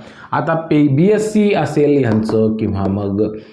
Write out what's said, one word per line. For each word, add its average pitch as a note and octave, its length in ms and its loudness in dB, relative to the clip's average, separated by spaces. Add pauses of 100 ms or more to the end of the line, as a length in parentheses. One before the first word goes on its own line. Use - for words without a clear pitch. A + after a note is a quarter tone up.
(320)
आता D#3 220 -2
पे-, D3 420 0
बीएससी G#3 580 2
असेल D3 500 0
ह्यांचं A2 520 0
किंवा G2 320 -4
मग G2 480 -2 (160)